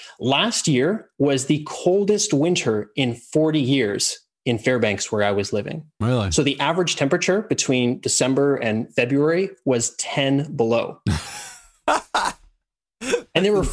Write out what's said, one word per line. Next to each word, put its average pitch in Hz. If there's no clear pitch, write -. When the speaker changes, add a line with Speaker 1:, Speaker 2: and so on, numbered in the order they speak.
Speaker 1:
last 151
year 160
was 139
the 151
coldest 202
winter 139
in 123
forty 156
years 120
in 120
Fairbanks, 110
where 104
I 101
was 101
living. 107
Speaker 2:
Really? 110
Speaker 1:
So 151
the 135
average 165
temperature 185
between 127
December 135
and 110
February 147
was 120
ten 139
below. 117
<laughs> -
And 180
there 208
were 196
Speaker 2:
That's 135